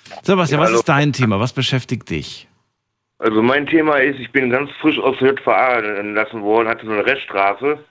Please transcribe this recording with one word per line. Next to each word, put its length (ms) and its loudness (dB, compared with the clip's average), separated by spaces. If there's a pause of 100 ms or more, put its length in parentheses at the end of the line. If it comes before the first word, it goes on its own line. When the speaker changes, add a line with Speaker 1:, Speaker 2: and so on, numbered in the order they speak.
(220)
Speaker 1:
Sebastian, 380 2
Speaker 2:
Ja, 40 2
Speaker 1:
was 60 2
Speaker 2:
hallo. 100 2
Speaker 1:
ist 80 0
dein 240 4
Thema? 260 0
Was 140 -2
beschäftigt 560 -4
dich? 400 -8 (680)
Speaker 2:
Also 240 2
mein 240 2
Thema 320 2
ist, 200 0
ich 140 -14
bin 160 0
ganz 220 -2 (100)
frisch 180 0
aus 200 0
der 100 2
J 120 0
V 100 -2
A 300 2
entlassen 600 -4
worden, 260 2
hatte 180 -6
so 60 -6
eine 120 0
Reststrafe 760 -2 (120)